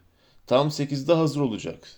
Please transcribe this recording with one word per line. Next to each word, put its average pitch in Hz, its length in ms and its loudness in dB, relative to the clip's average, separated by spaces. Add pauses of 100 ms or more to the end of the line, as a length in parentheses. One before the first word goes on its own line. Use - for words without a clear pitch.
(480)
"Tam 143 240 4
sekizde 143 420 -2
hazır 151 280 2
olacak. 101 460 -6 (100)